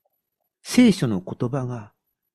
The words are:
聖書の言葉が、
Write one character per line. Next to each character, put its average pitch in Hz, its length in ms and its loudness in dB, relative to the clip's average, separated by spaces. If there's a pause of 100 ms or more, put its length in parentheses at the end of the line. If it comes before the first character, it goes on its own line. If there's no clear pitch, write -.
(640)
聖 247 280 4
書 151 160 -2
の 98 140 -2
言 - 280 -8
葉 131 180 -6
が、 117 260 -12 (420)